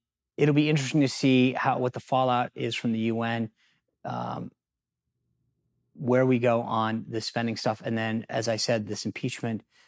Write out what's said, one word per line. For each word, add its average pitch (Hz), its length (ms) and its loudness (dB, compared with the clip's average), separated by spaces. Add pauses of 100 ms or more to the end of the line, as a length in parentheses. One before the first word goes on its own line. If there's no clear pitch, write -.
(360)
it'll 151 160 4
be 147 160 4
interesting 151 340 2
to 135 60 4
see 127 440 4
how, 127 260 0
what 123 140 -2
the 123 80 -10
fallout 127 560 0
is 120 180 -4
from - 160 -2
the 113 80 0
U 113 240 0
N, 117 280 -2 (540)
um, 120 460 -6 (1400)
where 127 320 2
we 127 140 4
go 120 220 4
on 110 460 -2
the 113 120 -4
spending 117 360 -4
stuff. 113 280 -4
And 117 120 -2
then, 110 320 -2
as 117 200 -4
I 113 80 0
said, 110 320 -2
this 104 180 -6
impeachment 113 560 -6 (240)